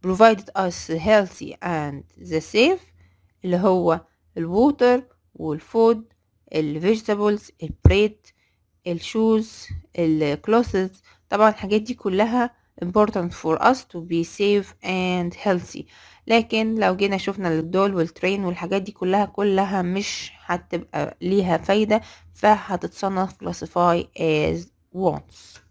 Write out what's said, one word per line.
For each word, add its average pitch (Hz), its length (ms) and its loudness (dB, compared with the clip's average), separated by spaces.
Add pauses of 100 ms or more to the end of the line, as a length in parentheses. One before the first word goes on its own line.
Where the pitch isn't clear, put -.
provided 208 380 4 (140)
us 185 300 -4
healthy 180 640 0 (120)
and 151 680 -8
the 160 100 0
safe 277 420 2 (640)
اللي 180 120 0
هو 180 480 2 (320)
الووتر 247 680 2 (320)
والفود، 220 800 0 (420)
الفيجيتابلز، 208 960 -2 (120)
البريد، 196 640 2 (600)
الشوز، 220 800 -2 (320)
الكلوثز. 180 920 0 (400)
طبعا 214 180 4
الحاجات 214 320 0
دي 226 140 -8
كلها 226 600 0 (300)
important 185 460 0
for 160 280 -2
us 262 200 4
to - 220 -14
be 165 240 -2
safe 202 440 0 (160)
and 180 500 -2 (100)
healthy. 180 380 -2 (440)
لكن 220 480 0
لو 190 220 0
جينا 196 200 0
شفنا 190 420 -2
الدول 185 360 0
والترين 185 500 -2
والحاجات 180 380 -4
دي 208 100 -12
كلها، 190 320 0
كلها 196 580 0
مش 190 500 -6 (120)
هتبقى 175 760 -6
ليها 180 360 0
فايدة، 214 440 2 (340)
فهتتصنف 190 960 0
classify 175 720 -2 (140)
as 160 420 0 (360)
wants. - 640 -4 (100)